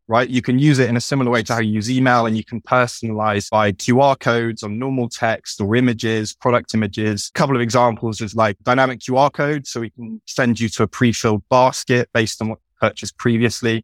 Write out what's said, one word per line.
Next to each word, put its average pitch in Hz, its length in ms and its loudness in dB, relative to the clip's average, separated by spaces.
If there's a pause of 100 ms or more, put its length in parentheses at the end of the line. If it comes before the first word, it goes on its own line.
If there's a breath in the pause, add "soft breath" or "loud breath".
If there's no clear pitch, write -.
right? 120 220 2
You 127 120 0
can 127 180 0
use 143 200 4
it 120 100 2
in 117 80 0
a 120 40 -2
similar 131 300 0
way 117 120 2
to 117 100 -4
how 117 60 0
you 110 120 0
use 107 180 -2
email, 127 360 2
and 110 120 -2
you 107 60 -4
can 113 180 -10
personalize 107 880 -2
by 107 220 2
Q 123 300 2
R 139 140 4
codes 117 480 -2
on 107 160 -6
normal 131 300 -4
text - 520 -4
or 104 140 0
images, 113 580 0
product - 400 -2
images. 107 600 -2
A - 40 -8
couple 143 180 2
of 120 60 0
examples 117 600 0
is, 110 140 -8
like, 110 280 2
dynamic 127 380 2
Q 127 160 -2
R 139 120 4
code. 147 360 -4
So - 160 -8
we 113 100 -8
can 113 360 -14
send 120 320 0
you 113 100 -2
to - 140 -2
a 104 40 2
pre-filled 113 640 0
basket 127 640 2
based 113 280 -2
on 110 80 -4
what 113 100 -10 (220)
purchased - 360 -2
previously, 113 680 0